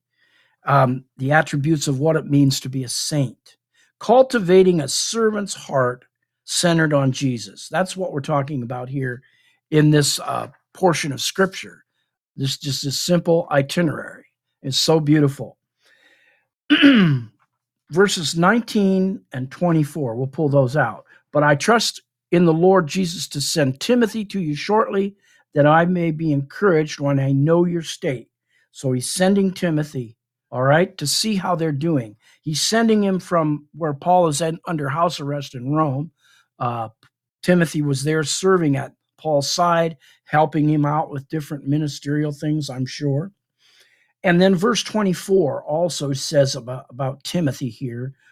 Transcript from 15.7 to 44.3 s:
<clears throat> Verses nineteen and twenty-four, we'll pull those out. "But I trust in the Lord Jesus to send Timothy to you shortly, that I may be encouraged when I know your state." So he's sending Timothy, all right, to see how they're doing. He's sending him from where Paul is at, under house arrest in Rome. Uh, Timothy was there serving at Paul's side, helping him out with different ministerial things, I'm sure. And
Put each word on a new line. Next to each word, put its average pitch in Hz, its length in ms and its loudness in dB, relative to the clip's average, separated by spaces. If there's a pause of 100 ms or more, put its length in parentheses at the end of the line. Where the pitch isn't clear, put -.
<clears throat> 294 80 4 (1120)
Verses 170 460 0
nineteen 190 840 2 (120)
and 131 180 -8
twenty-four, 151 640 -2
we'll 131 100 -2
pull 147 220 -2
those 135 280 2
out. 117 280 -2 (280)
"But 147 120 2
I 147 100 4
trust 214 480 0 (280)
in 175 160 4
the 160 60 4
Lord 180 360 4
Jesus 175 400 -6
to 143 120 -8
send 135 400 -2
Timothy 226 460 0
to 196 140 -6
you 151 140 -4
shortly, 202 600 -2 (360)
that 190 140 4
I 160 180 6
may 175 260 0
be 156 220 -2
encouraged 151 680 0
when 143 200 0
I 135 120 0
know 160 320 4
your 170 180 -2
state." 131 480 -8 (400)
So 131 220 -4
he's 127 180 -4
sending 190 420 2
Timothy, 151 640 -4 (340)
all 120 120 -4
right, 160 360 2
to 147 80 -6
see 214 300 -2
how 185 180 -2
they're 160 180 -2
doing. 135 440 -2 (240)
He's 156 200 -6
sending 220 440 2
him 190 140 0
from 156 560 -2
where 151 200 -4
Paul 175 340 2
is 151 140 -2
at, 165 120 -2 (120)
under 151 220 -4
house 165 320 -2
arrest 143 340 -8
in 127 200 -6
Rome. 151 360 -2 (480)
Uh, 117 300 -6 (540)
Timothy 170 400 2
was 139 200 -2
there 156 220 0
serving 170 520 2
at 127 180 -8 (240)
Paul's 143 340 -2
side, 170 460 0 (260)
helping 151 440 2
him 151 180 2
out 151 240 -2
with 139 180 -12
different 151 380 -8
ministerial 147 640 -2
things, 151 380 -4
I'm 127 160 -6
sure. 147 460 -4 (920)
And 175 180 4